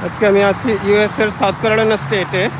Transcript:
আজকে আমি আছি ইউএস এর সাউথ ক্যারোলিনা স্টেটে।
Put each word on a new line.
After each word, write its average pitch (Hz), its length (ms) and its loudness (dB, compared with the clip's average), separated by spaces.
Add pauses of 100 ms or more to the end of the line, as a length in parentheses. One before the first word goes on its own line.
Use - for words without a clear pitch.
আজকে 175 260 -4
আমি 202 100 4 (100)
আছি 185 180 -2 (180)
ইউএস 208 360 2
এর 214 60 0 (100)
সাউথ 196 220 0
ক্যারোলিনা 220 420 2
স্টেটে। 185 400 -2 (160)